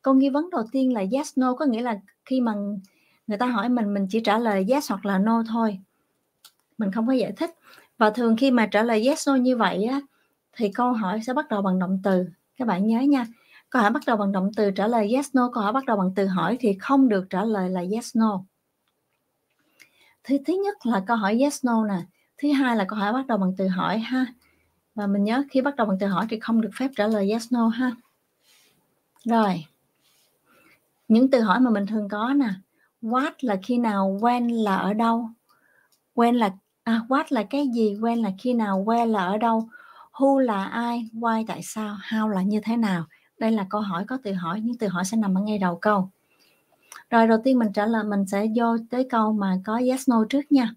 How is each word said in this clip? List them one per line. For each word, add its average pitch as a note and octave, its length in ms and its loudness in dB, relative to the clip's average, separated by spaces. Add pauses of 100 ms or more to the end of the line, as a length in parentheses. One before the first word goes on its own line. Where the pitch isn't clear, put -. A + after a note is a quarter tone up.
Câu C4+ 120 2
nghi C4+ 160 6
vấn D4+ 200 -2
đầu D#4 220 -4
tiên C4 220 0
là G3+ 180 -2
yes, C4+ 260 -4
no, B3+ 160 2
có D4+ 120 -4
nghĩa A#3 160 0
là A3+ 180 -4 (260)
khi C4 160 -2
mà A3+ 120 0 (720)
người G#3 100 -4
ta A#3+ 80 0
hỏi A#3+ 240 -2
mình, A3 240 0
mình G3 160 -2
chỉ A3 100 0
trả A3 180 2
lời G3+ 320 0
yes C#4+ 200 0
hoặc G3+ 160 -6
là G3 140 0
no A3+ 280 2
thôi. A3 320 -2 (960)
Mình G3 140 -2
không A3+ 160 -2
có C4+ 60 2
giải A3+ 180 0
thích. E4 240 -6 (420)
Và G#3+ 120 4
thường A3+ 280 0
khi C4+ 140 4
mà A#3 140 4
trả G#3 180 2
lời A3+ 240 2
yes, D4 200 0
no C#4 80 2
như B3 220 2
vậy F#3+ 260 0
á, C4+ 180 -2 (520)
thì G#3 200 -2
câu B3 200 0
hỏi A3 340 -2
sẽ B3+ 60 -4
bắt D4+ 160 -4
đầu G#3 120 -2
bằng F#3 180 0
động F#3+ 240 -2
từ. F#3 220 2 (320)
Các B3+ 100 -4
bạn G3 200 0
nhớ A3+ 120 2
nha. C4+ 260 2 (440)
Câu B3+ 120 2
hỏi G#3 100 4
bắt D4 160 -4
đầu A#3 100 2
bằng G3+ 140 0
động G3 240 0
từ G#3 160 2
trả F#3+ 160 0
lời A3+ 260 2
yes, C#4 200 -2
no, B3 200 2
câu A#3 100 -2
hỏi G#3 100 0
bắt C4+ 120 -2
đầu A3+ 120 0
bằng F#3 180 0
từ G3+ 100 2
hỏi F#3 340 0
thì G#3 200 2
không C4+ 300 4
được F#3+ 200 0
trả F3+ 160 -2
lời G3 240 -2
là F3+ 220 -4
yes, A#3 260 -6
no. G#3+ 240 2 (1800)
Thứ, C#4 220 0
thứ E4 80 -2 (100)
nhất G4+ 220 -6
là G#3+ 220 0
câu A#3 100 0
hỏi G#3+ 220 0
yes, C#4+ 260 0
no A3+ 200 2
nè. G3 160 -2 (360)
Thứ D4 140 0
hai C4 240 2
là G3 120 2
câu G#3 120 -8
hỏi G3+ 140 0
bắt C4 140 -4
đầu A3 100 0
bằng F#3 200 0
từ F#3+ 100 0
hỏi F3+ 320 0
ha. B3 260 -2 (680)
Và G3+ 120 -4
mình G3+ 160 0
nhớ A#3+ 260 0
khi C4 120 2
bắt C#4 140 -2
đầu A3+ 120 0
bằng F#3+ 120 0
từ G3+ 80 0
hỏi G3+ 220 0
thì A3 100 -6
không A3+ 220 0
được G#3+ 80 -2 (100)
phép C4 160 -2
trả G#3 120 0
lời G#3 240 0
yes, A3+ 220 -4
no A#3 140 2
ha. B3 240 0 (1300)
Rồi. G3+ 400 2 (1400)
Những B3+ 240 6
từ B3 100 4
hỏi G#3+ 180 2
mà B3+ 100 6
mình G3+ 160 0
thường G#3 240 -4
có G#3+ 240 -2
nè. C4+ 160 2 (520)
What B3+ 300 0 (100)
là G#3 220 0
khi B3 140 -2
nào, G3 440 0
when A#3+ 420 0
là G3 120 2
ở F#3+ 180 0
đâu. A3+ 360 0 (880)
When A#3+ 180 4
là, A3 180 2 (320)
à, A3+ 260 0
what C#4 200 2
là A3+ 140 0
cái C#4+ 300 -2
gì, A3 260 0
when A#3 220 0
là G3+ 180 0
khi B3 140 -2
nào, G3 320 0
where A3+ 260 2
là G3 140 2
ở G3 120 0
đâu, A3+ 320 0 (440)
who C4+ 260 4
là G#3 260 0
ai, A#3 480 -4
why A3+ 340 -2
tại F3+ 160 -8
sao, G#3 340 -8 (120)
how A3 180 0
là F#3+ 140 0
như G#3 220 0
thế A3+ 140 -2
nào. F#3+ 260 0 (360)
Đây A3+ 120 0
là G#3 180 0
câu G#3 120 -2
hỏi G3 260 -4
có C4 160 -6
từ G3 100 -6
hỏi, F3 280 -4
những A#3+ 160 -4
từ G#3+ 100 -2
hỏi F3+ 180 -2
sẽ A3+ 120 -2
nằm G3 200 2
ở G3 40 2
ngay G#3+ 160 -2
đầu F3+ 240 0
câu. G3+ 280 2 (1000)
Rồi A3+ 180 6
đầu A3+ 160 6
tiên C4 160 4
mình G#3+ 140 0
trả G#3 120 0
lời, A3+ 180 0
mình G3+ 240 0
sẽ G3+ 280 -2
vô A#3 220 2 (120)
tới B3+ 200 -2
câu A3 240 2
mà G3 320 0
có A3+ 220 -2
yes, C4 220 0
no A3 200 4
trước C#4 220 0
nha. A#3+ 260 4